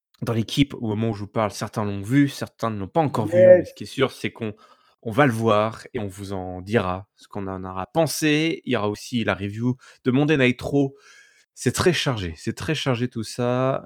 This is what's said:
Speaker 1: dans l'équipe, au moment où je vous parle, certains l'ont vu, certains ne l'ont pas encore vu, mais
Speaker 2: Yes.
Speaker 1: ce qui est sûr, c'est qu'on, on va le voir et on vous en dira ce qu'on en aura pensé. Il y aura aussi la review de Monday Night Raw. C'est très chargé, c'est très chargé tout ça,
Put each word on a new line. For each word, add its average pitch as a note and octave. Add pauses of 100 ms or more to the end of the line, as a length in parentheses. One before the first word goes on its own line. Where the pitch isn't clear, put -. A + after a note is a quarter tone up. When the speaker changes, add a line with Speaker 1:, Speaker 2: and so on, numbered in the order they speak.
(220)
Speaker 1:
dans A#2
l'équipe, A2+
au A2+
moment A2
où G#2+
je G2+
vous G2+
parle, G#2+
certains G#2+
l'ont G2+
vu, C#3
certains A2+
ne G#2+
l'ont G2
pas E3
encore B2+
vu, G#2
mais F3+
Speaker 2:
Yes. -
Speaker 1:
ce -
qui -
est -
sûr, C3
c'est -
qu'on, G#2+ (480)
on A2+
va C3
le A#2+
voir A2
et B2+
on G#2
vous G2
en F#2
dira F#2+
ce -
qu'on G2
en F#2+
aura F#2
pensé. D#3
Il -
y A#2
aura G#2
aussi A2
la G2
review G#2+ (280)
de C3
Monday D3
Night B2+
Raw. C#3 (600)
C'est -
très -
chargé, G#2+
c'est -
très -
chargé B2
tout A2+
ça, B2+